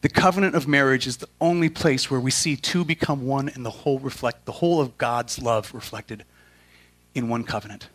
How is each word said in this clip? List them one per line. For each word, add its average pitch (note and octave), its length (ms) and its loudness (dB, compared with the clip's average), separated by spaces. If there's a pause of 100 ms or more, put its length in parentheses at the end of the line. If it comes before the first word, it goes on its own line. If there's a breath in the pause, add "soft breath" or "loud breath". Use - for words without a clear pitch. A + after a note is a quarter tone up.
The D#3 80 2
covenant F#3 460 4
of D3 120 2
marriage C3+ 400 4
is B2 120 -6
the - 100 -14 (120)
only E3 280 4
place D#3 420 2
where C3 100 0
we B2+ 100 0
see D3 260 0
two - 280 0
become D3 420 -2
one C3+ 220 -2
and C3 160 -12
the A2+ 60 -4
whole C3+ 300 0
reflect, B2+ 440 -4
the A#2+ 80 -10
whole E3+ 280 2
of B2+ 180 -2
God's A#2+ 420 -2
love A2+ 320 0
reflected - 520 -12 (920 soft breath)
in A#2+ 140 -4
one A#2 160 -2
covenant. G#2 500 -10